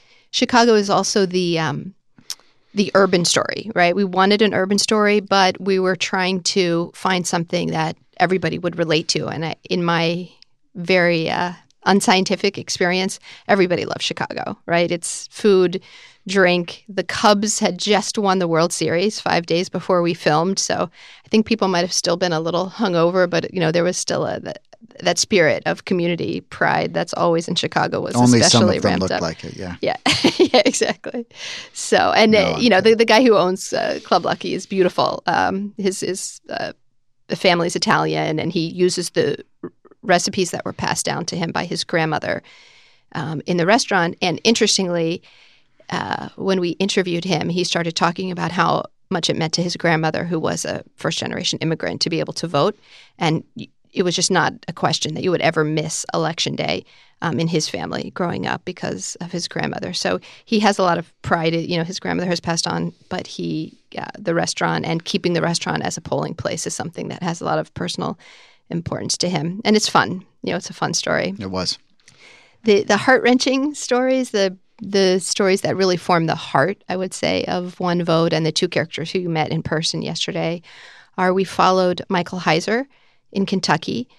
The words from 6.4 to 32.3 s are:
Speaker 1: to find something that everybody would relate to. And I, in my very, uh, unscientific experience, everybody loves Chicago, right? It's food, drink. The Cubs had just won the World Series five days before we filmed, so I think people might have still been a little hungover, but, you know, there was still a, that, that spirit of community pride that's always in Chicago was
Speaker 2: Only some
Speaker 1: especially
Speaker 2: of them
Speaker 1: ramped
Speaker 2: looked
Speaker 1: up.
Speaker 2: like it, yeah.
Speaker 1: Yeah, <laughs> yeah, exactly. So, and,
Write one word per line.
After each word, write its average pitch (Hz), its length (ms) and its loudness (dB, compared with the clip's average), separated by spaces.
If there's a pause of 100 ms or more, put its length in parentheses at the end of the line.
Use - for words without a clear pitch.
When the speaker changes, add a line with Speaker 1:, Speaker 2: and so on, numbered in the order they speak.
Speaker 1:
to 170 500 0
find 180 320 -2
something 175 440 -2
that 160 260 -4 (220)
everybody 175 400 2
would 170 200 -4
relate 160 300 0
to. 151 200 -2
And 160 160 -6
I, 156 100 -4 (160)
in 180 140 0
my 170 440 0 (460)
very, 175 560 2
uh, 180 220 -2 (320)
unscientific 190 760 2
experience, 185 600 -2 (300)
everybody 180 360 4
loves - 200 -6
Chicago, - 520 -6 (100)
right? 170 240 2
It's - 420 -8
food, 185 500 2 (460)
drink. 180 600 2
The 190 140 -4
Cubs 208 560 2
had 180 200 0
just 202 400 0
won 190 200 2
the 180 100 0
World 165 240 2
Series 175 480 0
five 175 260 0
days 170 220 0
before 180 340 0
we 170 120 2
filmed, 170 460 2
so - 280 -2 (360)
I - 40 -20
think 220 180 4
people 214 220 0
might 180 120 2
have 175 120 -2
still 175 240 0
been 180 160 0
a 156 60 0
little 170 320 -2
hungover, 175 580 2
but, 170 240 -2
you 185 60 -6
know, 160 140 2
there 170 100 2
was 180 140 0
still - 300 -2
a, - 140 -4
that, - 220 -12 (380)
that 175 180 0
spirit 156 480 4
of 165 180 -4
community 175 580 -2
pride - 520 0
that's 170 200 -4
always 170 340 0
in 175 80 -2
Chicago 160 440 -2
was - 140 -6
Speaker 2:
Only 123 260 8
some 120 220 6
Speaker 1:
especially 104 140 4
Speaker 2:
of 80 80 -4
them 101 60 4
Speaker 1:
ramped 87 120 0
Speaker 2:
looked 92 120 -2
Speaker 1:
up. 90 80 -2
Speaker 2:
like 80 220 -6
it, - 120 -12
yeah. 90 240 -10
Speaker 1:
Yeah, - 220 -2
<laughs> - 360 2
yeah, 254 260 4
exactly. - 640 -4 (460)
So, 92 400 2
and, 220 200 6